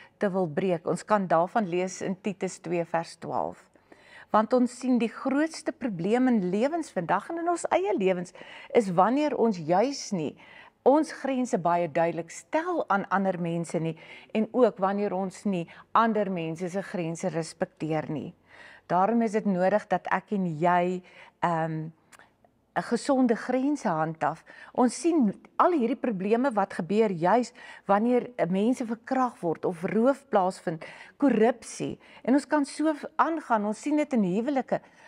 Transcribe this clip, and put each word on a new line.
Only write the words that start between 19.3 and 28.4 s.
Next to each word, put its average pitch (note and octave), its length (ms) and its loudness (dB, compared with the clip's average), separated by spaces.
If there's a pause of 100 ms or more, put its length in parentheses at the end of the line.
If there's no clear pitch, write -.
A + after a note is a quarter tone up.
dit G#3+ 80 -2
nodig F#3+ 460 2
dat F3+ 240 -2
ek F#3 240 -4
en F#3+ 100 0
jy, F3 540 0 (420)
ehm, D#3+ 460 -2 (880)
'n E3+ 80 -6
gesonde A#3+ 500 2
grense C4 520 -2
handhaaf. D#3+ 560 -2 (280)
Ons B3 280 2
sien D4+ 320 2 (260)
al E4+ 160 4
hierdie B3+ 240 0
probleme A3+ 560 0
wat G3 240 -2
gebeur G#3 320 2
juis F#3+ 400 2 (400)
wanneer, A3+ 460 2
eh, E3+ 100 0